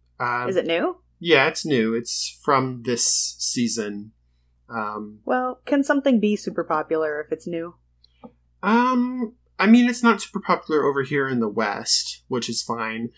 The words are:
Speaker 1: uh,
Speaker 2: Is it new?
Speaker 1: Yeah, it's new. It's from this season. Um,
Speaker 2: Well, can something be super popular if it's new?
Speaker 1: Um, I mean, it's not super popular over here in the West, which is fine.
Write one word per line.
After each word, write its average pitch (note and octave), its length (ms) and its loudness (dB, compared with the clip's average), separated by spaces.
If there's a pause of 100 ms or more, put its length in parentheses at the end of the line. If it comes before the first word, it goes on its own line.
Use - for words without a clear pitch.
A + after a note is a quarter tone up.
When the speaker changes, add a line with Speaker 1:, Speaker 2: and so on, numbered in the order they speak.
(180)
Speaker 1:
uh, B2 300 -2
Speaker 2:
Is F#3+ 80 -2
it E3 100 2
new? G#3+ 340 -2 (200)
Speaker 1:
Yeah, D#3 260 6
it's - 180 -4
new. A#2 300 2
It's - 480 -6
from C3 400 0
this - 560 0
season. A2 720 -4 (580)
Um, G#2+ 560 -10
Speaker 2:
Well, B3+ 400 -4
can C#4+ 200 0
something C4+ 340 2
be G#3 160 2
super F3+ 300 -6
popular D#3 560 -2
if D3+ 100 -14
it's D#3+ 160 -6
new? E3+ 300 -8 (880)
Speaker 1:
Um, B3 720 2 (240)
I F#3+ 80 4
mean, A#3+ 200 8
it's A#3+ 140 -2
not A3 180 4
super - 200 -8
popular D#3 420 0
over C#3 220 2
here C#3 240 -2
in C3 100 0
the A2+ 100 0
West, G#2+ 800 -2
which A#2+ 220 -4
is A2+ 120 -4
fine. A2+ 580 -6